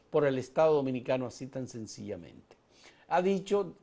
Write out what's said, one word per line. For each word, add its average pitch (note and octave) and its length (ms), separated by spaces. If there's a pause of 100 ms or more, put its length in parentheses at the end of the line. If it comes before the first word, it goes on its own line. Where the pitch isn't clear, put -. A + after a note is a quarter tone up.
por D3 160
el C3+ 120
Estado D#3+ 360
dominicano C3 520
así B2+ 220
tan B2+ 200
sencillamente. G2+ 880 (540)
Ha E3+ 120
dicho, G3 600